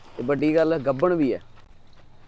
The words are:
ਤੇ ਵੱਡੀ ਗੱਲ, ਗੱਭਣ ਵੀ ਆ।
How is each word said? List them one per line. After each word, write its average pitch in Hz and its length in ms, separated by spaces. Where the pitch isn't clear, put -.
ਤੇ 123 60
ਵੱਡੀ 143 320
ਗੱਲ, 160 240
ਗੱਭਣ 135 340
ਵੀ 139 200
ਆ। 87 60